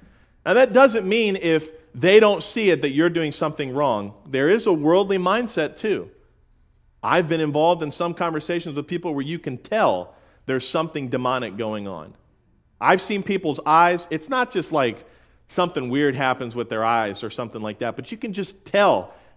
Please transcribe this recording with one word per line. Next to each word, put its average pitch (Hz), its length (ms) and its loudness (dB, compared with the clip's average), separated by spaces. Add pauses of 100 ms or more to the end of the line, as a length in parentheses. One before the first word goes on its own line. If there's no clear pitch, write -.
(460)
Now, 175 80 2
that 247 180 6
doesn't 226 340 6
mean 208 300 2
if 160 340 0 (240)
they 185 280 6
don't 202 200 4
see 214 280 0
it 156 140 4
that 143 80 0
you're 156 180 2
doing 165 240 -2
something 147 400 -4
wrong. 110 400 -2 (120)
There 135 220 0
is 214 200 2
a 202 40 4
worldly 180 460 2
mindset, 185 580 -2
too. 127 340 -4 (920)
I've 151 240 2
been 160 140 -2
involved 156 420 0
in 147 80 -6
some 170 220 -4
conversations 165 600 -6
with 147 120 -8
people 175 260 -6
where 139 120 -6
you 165 140 -8
can 131 180 -10
tell 120 580 -2 (300)
there's 131 200 -2
something 156 440 -4
demonic 123 480 -2
going 107 300 -6
on. 82 260 -14 (640)
I've 175 220 4
seen 202 220 -4
people's 185 420 -2
eyes. 170 440 4
It's 156 200 -8
not 254 220 -2
just 175 200 -6
like 127 340 -2 (440)
something 165 400 -4
weird 139 260 0
happens 127 400 -2
with 117 140 -6
their 113 160 -2
eyes 113 380 0
or 110 60 -8
something 113 320 -10
like 107 180 -8
that, 117 180 -6
but - 140 -14
you 226 60 -12
can 226 140 -8
just 190 320 -10
tell 156 500 2 (240)